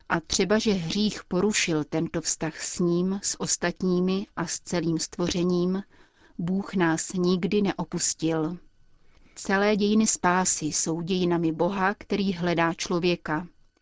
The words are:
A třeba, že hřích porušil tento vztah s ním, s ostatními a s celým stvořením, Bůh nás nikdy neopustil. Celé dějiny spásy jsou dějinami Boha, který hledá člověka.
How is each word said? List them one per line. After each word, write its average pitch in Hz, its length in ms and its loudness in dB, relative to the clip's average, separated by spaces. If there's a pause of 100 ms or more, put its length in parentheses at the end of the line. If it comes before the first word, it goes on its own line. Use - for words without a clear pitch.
A 170 100 0
třeba, 208 400 2
že 214 140 2
hřích 190 500 -2
porušil 180 600 0
tento 160 380 -4
vztah - 360 -4
s - 220 -8
ním, 180 440 2
s - 180 -4
ostatními 185 960 0
a - 120 -4
s - 120 -6
celým 165 400 -2
stvořením, 180 840 0 (540)
Bůh 185 380 -4
nás 165 380 0
nikdy 185 480 2
neopustil. 165 960 -2 (800)
Celé 202 400 2
dějiny 214 320 4
spásy 180 580 0
jsou 165 360 -2
dějinami 170 500 2
Boha, 185 460 0
který 196 360 -2
hledá 170 400 2
člověka. 175 760 -2 (340)